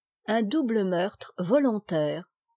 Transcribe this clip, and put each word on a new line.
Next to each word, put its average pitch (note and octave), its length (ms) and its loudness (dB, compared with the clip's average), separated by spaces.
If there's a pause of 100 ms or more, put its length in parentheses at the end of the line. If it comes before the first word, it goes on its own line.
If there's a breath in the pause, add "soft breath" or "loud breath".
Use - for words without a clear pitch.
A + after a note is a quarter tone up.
(260)
Un A3 160 2
double A3+ 420 0
meurtre F3+ 540 -2
volontaire, F3+ 920 0 (280)